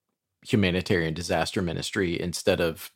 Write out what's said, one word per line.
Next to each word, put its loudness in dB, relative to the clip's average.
humanitarian 2
disaster -2
ministry -2
instead 0
of -2